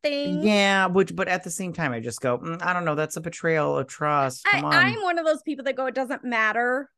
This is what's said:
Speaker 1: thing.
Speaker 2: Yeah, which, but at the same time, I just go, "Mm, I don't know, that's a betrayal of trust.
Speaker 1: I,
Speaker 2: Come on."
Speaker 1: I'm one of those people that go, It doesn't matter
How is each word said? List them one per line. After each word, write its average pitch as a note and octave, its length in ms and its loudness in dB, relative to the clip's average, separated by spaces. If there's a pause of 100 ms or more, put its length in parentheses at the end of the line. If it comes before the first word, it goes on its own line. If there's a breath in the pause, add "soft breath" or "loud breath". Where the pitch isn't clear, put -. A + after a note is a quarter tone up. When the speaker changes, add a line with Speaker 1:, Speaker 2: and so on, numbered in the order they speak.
Speaker 1:
thing. C#4+ 400 0
Speaker 2:
Yeah, G3 440 4
which, F3+ 280 2
but F#3 120 -2
at F3+ 160 -2
the F#3 60 -10
same F3 240 -6
time, D3+ 180 -2
I A#2 100 -4
just A#2 200 -8
go, B2 160 2
"Mm, E3 240 -6
I F3 120 0
don't F3 120 -2
know, D#3 80 2
that's D#3 240 -2
a F3 40 -8
betrayal D#3+ 580 0
of C3+ 80 -4
trust. C#3+ 600 0
Speaker 1:
I, G4+ 100 4
Speaker 2:
Come - 80 -2
on." - 100 0
Speaker 1:
I'm G4+ 260 2
one F4 160 0
of D#4+ 80 -2
those D#4 160 0
people C#4 240 -6
that C4+ 100 -2
go, C4 120 -2
It B3 80 -4
doesn't C4 280 -4
matter A#3+ 760 0